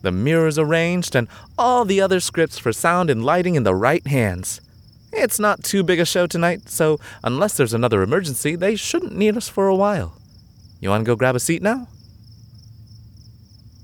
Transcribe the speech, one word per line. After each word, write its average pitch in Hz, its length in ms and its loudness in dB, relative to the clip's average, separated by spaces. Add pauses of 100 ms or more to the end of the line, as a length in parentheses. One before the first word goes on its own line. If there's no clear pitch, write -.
the 92 100 -2
mirrors 156 480 2
arranged, 170 560 0
and 117 120 2 (300)
all 247 280 2
the 190 140 2
other 190 200 2
scripts - 380 -2
for 117 140 -2
sound 175 380 0
and 113 160 0
lighting 175 300 2
in 127 80 2
the 92 120 4
right 127 320 0
hands. 107 540 -2 (520)
It's 277 260 -2
not 208 240 0
too 196 200 0
big 170 160 2
a 170 60 2
show 175 220 0
tonight, 170 420 -2
so 156 300 0 (240)
unless 135 320 0
there's 117 180 2
another 117 280 2
emergency, 147 540 -2
they 190 200 0
shouldn't - 400 -6
need 208 220 0
us - 120 -8
for 196 180 0
a 190 80 4
while. 185 420 -2 (640)
You 92 100 -4
wanna 107 160 2
go 120 100 2
grab 127 200 2
a 123 40 -2
seat - 220 -2
now? 240 260 -2 (2000)